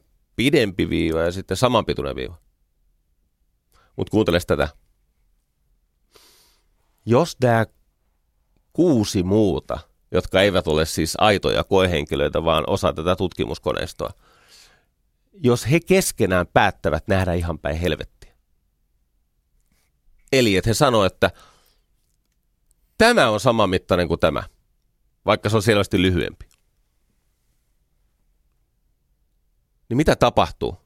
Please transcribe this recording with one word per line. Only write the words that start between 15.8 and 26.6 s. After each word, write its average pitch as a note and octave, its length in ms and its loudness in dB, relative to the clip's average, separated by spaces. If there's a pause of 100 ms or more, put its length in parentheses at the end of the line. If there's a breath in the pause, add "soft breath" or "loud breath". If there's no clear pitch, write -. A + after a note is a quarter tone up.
päättävät F#2 600 0
nähdä F#2 260 0
ihan E2+ 260 -4
päin D2+ 180 -6
helvettiä. - 560 -6 (2000)
Eli A#2 260 4
et F2 80 0
he A#2 80 2
sanoo, A#2 320 2
että F#2 260 0 (1700 soft breath)
tämä A3 320 4
on G#2+ 100 0
samanmittainen F#2+ 680 0
kuin D#2+ 120 -2
tämä, C#2+ 240 0 (800)
vaikka G#2+ 240 0
se G#2+ 60 2
on G#2 80 0
selvästi G2+ 380 2
lyhyempi. F2 440 -2 (3500)